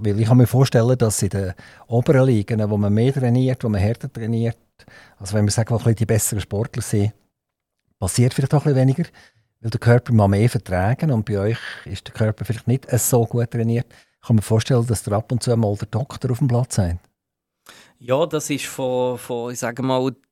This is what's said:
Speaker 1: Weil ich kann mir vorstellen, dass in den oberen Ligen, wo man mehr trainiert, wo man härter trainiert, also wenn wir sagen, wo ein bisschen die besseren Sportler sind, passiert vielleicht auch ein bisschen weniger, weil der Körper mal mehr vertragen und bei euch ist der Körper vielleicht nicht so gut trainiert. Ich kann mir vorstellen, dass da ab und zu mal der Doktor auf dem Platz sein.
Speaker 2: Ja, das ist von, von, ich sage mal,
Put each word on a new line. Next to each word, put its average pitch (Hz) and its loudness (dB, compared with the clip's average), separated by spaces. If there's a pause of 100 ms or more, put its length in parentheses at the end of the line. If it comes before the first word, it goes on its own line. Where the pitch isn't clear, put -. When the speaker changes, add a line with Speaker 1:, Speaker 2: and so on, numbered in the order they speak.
Speaker 1:
Weil 104 -2
ich 113 2
kann 120 6
mir 123 8
vorstellen, 127 2
dass 110 0
in 98 0
den 92 -4 (320)
oberen 131 2
Ligen, 107 0
wo 107 0
man 104 2
mehr 120 2
trainiert, 127 0
wo 123 -2
man 104 0
härter 110 -2
trainiert, 113 -4 (600)
also 95 -8
wenn 107 2
wir 104 2
sagen, 110 0
wo 123 0
ein 110 2
bisschen 113 2
die - -2
besseren 110 0
Sportler 107 -6
sind, 107 0 (840)
passiert 120 0
vielleicht 135 -2
auch 147 2
ein 147 2
bisschen 131 2
weniger, 135 2 (560)
weil 113 -6
der 113 -4
Körper 120 4
mal 104 6
mehr 101 4
vertragen 104 -2
und 110 0
bei 104 -2
euch 107 -2 (280)
ist - -10
der - -20
Körper 107 -2
vielleicht - -6
nicht 123 -2 (100)
so 120 2
gut 117 -2
trainiert. 117 -2 (340)
Ich - -20
kann 117 4
mir 104 4
vorstellen, 117 0
dass 117 -2
da 104 -2
ab 110 -4
und 123 -2
zu 120 0
mal 107 0
der 113 -8
Doktor - -6
auf 120 -4
dem 143 0
Platz 120 -2
sein. 87 0 (1000)
Speaker 2:
Ja, 131 0
das 156 -4
ist 139 -4
von, 127 -2
von, 120 -8
ich 120 -12
sage 120 -6
mal, 131 0 (180)